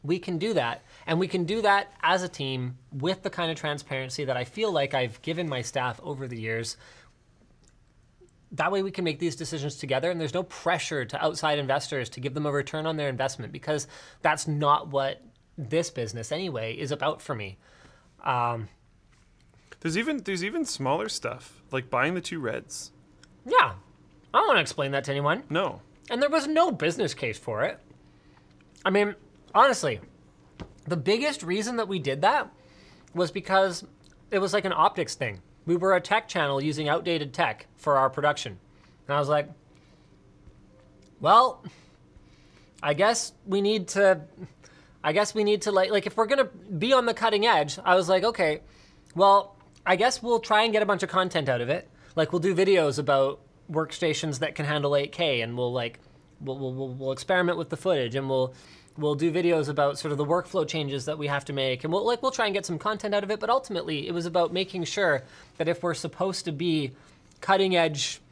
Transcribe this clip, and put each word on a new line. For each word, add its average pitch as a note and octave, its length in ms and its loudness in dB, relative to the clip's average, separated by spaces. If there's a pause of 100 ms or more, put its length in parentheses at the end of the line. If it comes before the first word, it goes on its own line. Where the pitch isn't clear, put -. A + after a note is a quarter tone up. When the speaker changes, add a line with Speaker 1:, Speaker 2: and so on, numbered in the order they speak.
Speaker 1:
we E3 160 -2
can F3 200 -6
do G#3 160 -2
that, B2 280 -2 (240)
and E3 120 0
we F#3+ 100 0
can F3+ 160 -2
do G#3 180 -2
that G3+ 300 4 (100)
as F3+ 200 2
a F#3 60 -6
team B2+ 500 -6 (140)
with F3 300 -4
the G3 80 -6
kind E3+ 200 -4
of D#3+ 80 -4
transparency C#3 680 -6
that C3 120 -2
I B2 80 -4
feel G#3 260 -4
like C#3+ 240 0
I've B2+ 280 -2
given E3 260 -4
my C3 140 -4
staff B2 400 -4
over C3+ 260 -10
the A#2+ 120 -10
years. A2+ 360 -6 (1800)
That D#3 180 0
way G3 120 0
we G3 100 -4
can F#3+ 120 -4
make D#3 140 -2
these E3 160 -2
decisions D3 420 -6
together, C#3 340 0
and E3+ 100 -4
there's D3 140 -4
no F3+ 100 -2
pressure E3 600 -2
to C#3+ 200 -4
outside D3+ 340 0
investors C3+ 520 -2
to - 100 -14
give C3+ 140 -6
them D3 120 -4
a D3 60 -2
return C#3+ 340 -4
on D#3+ 100 -2
their D3 120 -2
investment, C3 440 -4
because D3+ 360 -4 (340)
that's D#3 240 0
not D3 420 2
what C#3 320 -2 (380)
this D#3 320 -2
business A2+ 400 -8
anyway C3+ 440 -4
is C#3 180 -6
about D3 280 -2
for - 140 -8
me. G2+ 220 -10 (680)
Um, A#2+ 440 -2 (1120)
Speaker 2:
There's E3+ 180 -4
even, C#4 200 -4
there's F#3 260 -6
even D4+ 200 -4
smaller D3+ 440 -4
stuff, - 540 -10 (100)
like B2+ 180 -6
buying C3+ 240 0
the F3+ 60 -4
two E3+ 180 -10
Reds. - 540 -8 (520)
Speaker 1:
Yeah. - 280 2 (600)
I A#3 60 4
don't G#4 100 6
wanna A#3 120 6
explain C#3 320 -4
that C#3 120 0
to C#3+ 60 -6
anyone. C#3+ 400 0
Speaker 2:
No. D#3 300 -2 (300)
Speaker 1:
And A#3+ 120 0
there C#4+ 80 2
was D4 160 2
no D#4+ 240 4
business E3+ 440 -2
case A2+ 240 -6
for A2+ 260 -4
it. - 160 -4 (1040)
I - 60 2
mean, G3+ 240 2 (400)
honestly, G3+ 460 4 (840)
the E3 100 -2
biggest G#3 460 0
reason G#3 340 -2
that A3 120 -2
we F#3+ 100 -2
did C3+ 240 -4
that B3+ 300 0 (600)
was F3 180 0
because F#3+ 520 2 (460)
it G3+ 80 0
was, F#3+ 140 0
like, G3+ 120 0
an F#3+ 80 -2
optics F3 440 2
thing. G#2 240 -6 (240)
We E3+ 120 2
were F#3+ 200 2
a F3+ 40 4
tech G#3+ 280 -2
channel C#3+ 320 0
using D3+ 280 -2
outdated D#3 440 -2
tech C3+ 340 -2 (100)
for D3 200 2
our C3 140 4
production. C#3+ 480 -2 (500)
And C#3+ 80 0
I - 20 2
was C#3+ 100 0
like, D3 200 0 (1700)
"Well, A3+ 440 6 (1160)
I D3 120 0
guess G#3 380 2 (140)
we G3 140 0
need G3+ 280 0
to, F#3+ 320 4 (840)
I D#3 100 0
guess G3+ 220 0
we G#3+ 100 2
need G#3 180 2
to, G#3 100 0
like, F#3+ 180 4
like, G3+ 160 2
if G3+ 100 -4
we're A3 100 4
gonna C4+ 180 4
be G#3 480 -2
on B3+ 140 6
the A3+ 80 0
cutting G#3+ 320 2
edge," D#3 380 4
I F3+ 100 6
was F#3 140 4
like, F#3 140 4
"Okay, F#3 380 2 (540)
well, G3 420 6 (280)
I F#3+ 120 4
guess A#3+ 260 2
we'll A#3 180 2
try A3 220 4
and A3+ 100 2
get G#3+ 100 4
a G#3 40 2
bunch F#3+ 160 0
of F#3 60 -2
content F3+ 400 0
out B2 120 0
of A#2+ 80 -4
it. D3+ 200 -4 (260)
Like, D#3+ 180 0
we'll F3 80 0
do F3+ 140 0
videos E3+ 440 4
about C#3 420 2 (300)
workstations D#3 680 -2
that D3+ 160 -4
can D3+ 120 -6
handle C#3+ 280 0
eight C#3+ 180 0
K, C#3+ 280 0
and A#2 180 -6
we'll, B2 140 -2
like, A#2+ 260 -6 (420)
we'll, C3+ 180 -8
we'll, C3 160 -6
we'll, C3+ 200 -6
we'll C3+ 180 -4
experiment F3 460 2
with D3+ 120 -6
the D#3+ 60 -4
footage, C3+ 380 0
and C3+ 140 -2
we'll, C3 260 0 (420)
we'll D3 180 0
do D#3 180 2
videos E3 360 2
about C#3+ 300 2
sort D#3 140 -4
of C#3+ 60 -2
the D3 60 0
workflow E3+ 420 0
changes C#3+ 380 -4
that D#3 140 -6
we D3 80 -4
have C#3+ 200 -2
to D3 60 -8
make, C3 320 -2
and D#3 80 -2
we'll, G3+ 140 0
like, A#3 160 0
we'll C4 100 0
try A#3+ 140 0
and G3+ 80 -2
get F#3+ 120 -2
some E3+ 120 -4
content G#3 360 -4
out G3+ 100 2
of G3 60 -8
it." G3 100 -2
But G#3+ 100 -2
ultimately, G3 580 -2
it - 60 -4
was E3+ 120 -4
about E3+ 260 2
making F3+ 320 -4
sure D#3+ 380 2 (360)
that D#3 100 0
if E3+ 140 -2
we're E3+ 120 0
supposed F#3 520 -4
to E3+ 60 -4
be D3+ 400 -2 (480)
cutting-edge F3+ 800 2 (120)